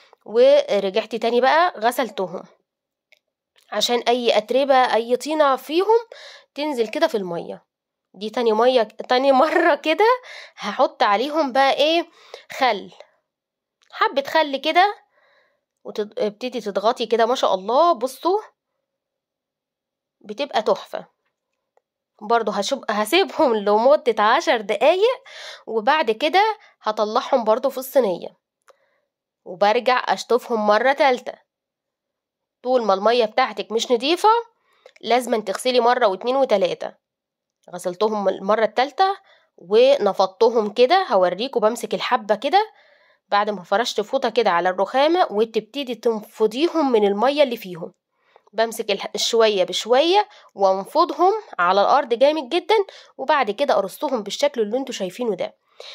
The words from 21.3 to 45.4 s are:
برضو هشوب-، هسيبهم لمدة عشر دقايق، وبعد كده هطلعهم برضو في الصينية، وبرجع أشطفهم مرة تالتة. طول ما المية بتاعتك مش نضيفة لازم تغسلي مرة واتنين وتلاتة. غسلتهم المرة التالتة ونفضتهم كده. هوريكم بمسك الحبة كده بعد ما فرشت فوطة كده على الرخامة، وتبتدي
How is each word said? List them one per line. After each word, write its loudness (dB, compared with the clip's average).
برضو -2
هشوب-، -4
هسيبهم 0
لمدة 2
عشر 2
دقايق، 0
وبعد 0
كده 0
هطلعهم -2
برضو 0
في -10
الصينية، -2
وبرجع 0
أشطفهم -2
مرة 4
تالتة. 0
طول 0
ما 2
المية 2
بتاعتك -4
مش -4
نضيفة 0
لازم 0
تغسلي -2
مرة 2
واتنين -2
وتلاتة. -2
غسلتهم -4
المرة -2
التالتة -2
ونفضتهم 2
كده. 2
هوريكم 0
بمسك -2
الحبة -2
كده 0
بعد 0
ما -8
فرشت -2
فوطة -4
كده 0
على 0
الرخامة، 0
وتبتدي -4